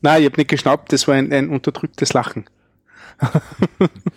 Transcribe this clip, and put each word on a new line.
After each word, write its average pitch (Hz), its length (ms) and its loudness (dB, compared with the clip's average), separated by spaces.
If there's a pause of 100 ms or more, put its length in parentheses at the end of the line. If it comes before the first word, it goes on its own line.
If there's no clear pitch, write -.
Nein, 156 220 4
ich 147 40 4
hab 135 100 0
nicht 151 140 0
geschnaubt, 143 420 0
das 143 160 0
war 143 60 4
ein, 139 180 0
ein 139 160 0
unterdrücktes - 640 -6
Lachen. 117 320 -4 (760)
<laughs> - 960 -2